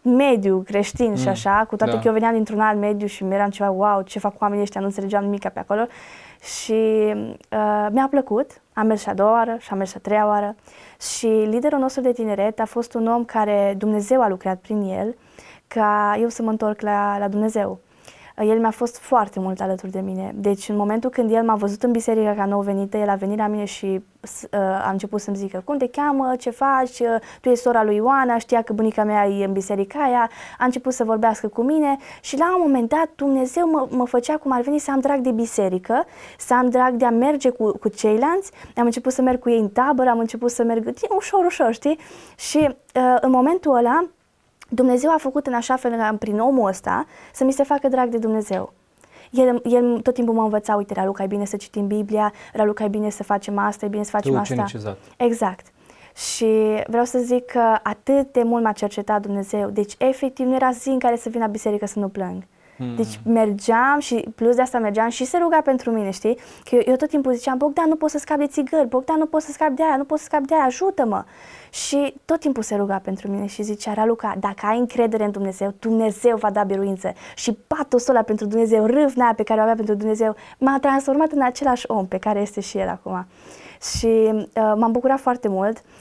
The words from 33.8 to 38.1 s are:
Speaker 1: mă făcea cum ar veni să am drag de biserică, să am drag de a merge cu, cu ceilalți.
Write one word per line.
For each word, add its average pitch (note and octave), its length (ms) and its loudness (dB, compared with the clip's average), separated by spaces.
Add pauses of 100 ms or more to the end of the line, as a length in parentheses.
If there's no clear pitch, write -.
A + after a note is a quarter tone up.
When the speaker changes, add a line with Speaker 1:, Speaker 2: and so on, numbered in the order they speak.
Speaker 1:
mă B3+ 160 0
făcea B3 320 0
cum C#4+ 140 -4
ar B3 100 2
veni C#4+ 180 0
să C#4+ 120 -6
am C4+ 80 2
drag C#4 200 0
de B3+ 120 0
biserică, A3 760 0 (320)
să - 160 -2
am B3 160 4
drag B3+ 240 2
de A#3+ 120 2
a A#3+ 60 2
merge C4 380 2
cu, G#3+ 280 -2
cu - 100 -4
ceilalți. B3+ 640 0 (240)